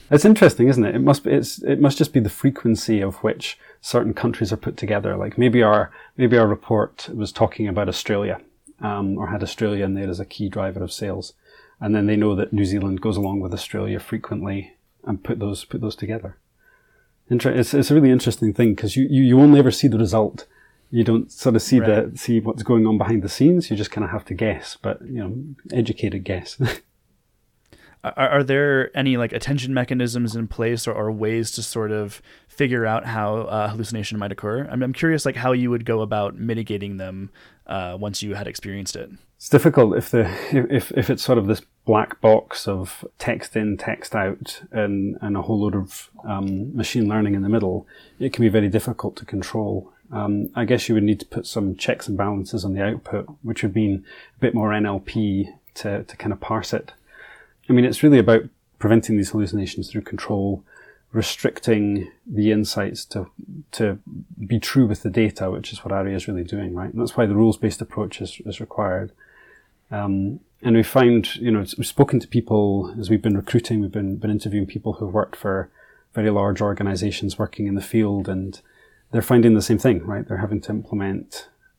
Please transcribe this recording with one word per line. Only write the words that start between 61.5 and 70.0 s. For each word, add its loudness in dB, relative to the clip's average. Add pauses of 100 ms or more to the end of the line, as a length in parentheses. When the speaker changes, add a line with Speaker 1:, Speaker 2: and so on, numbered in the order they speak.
Speaker 1:
the 0
insights -2
to, -10 (420)
to -2 (440)
be 0
true 4
with -2
the -2
data, 0
which -10
is -18
what -6
aria -4
is -6
really -6
doing, -8
right? -8
And -6
that's -4
why 4
the 0
rules-based 2
approach -8
is, -12
is -10
required. -6 (800)
Um, -4 (220)